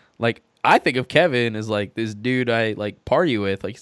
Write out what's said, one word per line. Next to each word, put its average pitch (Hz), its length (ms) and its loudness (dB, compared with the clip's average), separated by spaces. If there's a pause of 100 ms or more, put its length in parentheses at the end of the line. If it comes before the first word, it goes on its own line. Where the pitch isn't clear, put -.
(200)
Like, 117 220 -2 (220)
I 175 160 6
think 135 180 0
of 127 120 -2
Kevin 123 460 2
as, 107 140 -6
like, 104 260 -2
this 110 200 -4
dude 123 340 -2
I, 113 240 0
like, 104 320 -8
party 143 320 2
with. 98 260 -4
Like, 104 180 -10